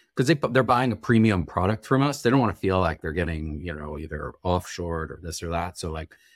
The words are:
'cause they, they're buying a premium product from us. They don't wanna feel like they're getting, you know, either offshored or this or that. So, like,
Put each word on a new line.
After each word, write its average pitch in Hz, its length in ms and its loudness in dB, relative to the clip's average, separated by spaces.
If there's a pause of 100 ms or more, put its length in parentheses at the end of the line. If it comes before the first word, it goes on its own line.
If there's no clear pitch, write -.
(140)
'cause 127 140 0
they, 165 60 6
they're 131 280 2
buying 123 300 2
a - 40 -4
premium 110 500 4
product 95 380 0
from 131 180 2
us. 143 200 -2
They 120 80 2
don't 135 100 6
wanna 110 140 0
feel 95 240 0
like 82 220 0
they're 82 120 -6
getting, 78 480 -4
you 85 140 -8
know, 73 240 -10
either 76 360 -10 (100)
offshored 85 640 -2
or - 100 -16
this 85 220 -12
or 87 60 -8
that. 85 300 -4
So, 82 120 -6
like, 78 240 -10 (220)